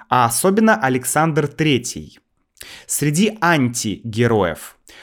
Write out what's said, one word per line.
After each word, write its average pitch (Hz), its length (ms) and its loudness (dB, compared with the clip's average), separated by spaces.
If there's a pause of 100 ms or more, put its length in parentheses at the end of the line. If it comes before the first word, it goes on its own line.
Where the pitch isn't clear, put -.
а 123 160 4
особенно 202 560 2
Александр 147 680 0
Третий. 135 720 -4 (680)
Среди 175 560 0
антигероев 117 1400 0 (260)